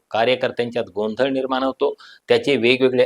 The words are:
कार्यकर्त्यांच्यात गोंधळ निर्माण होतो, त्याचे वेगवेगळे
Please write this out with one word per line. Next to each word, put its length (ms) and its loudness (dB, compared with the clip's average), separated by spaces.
कार्यकर्त्यांच्यात 720 -2
गोंधळ 340 -2
निर्माण 340 -2
होतो, 300 -2
त्याचे 300 2
वेगवेगळे 480 4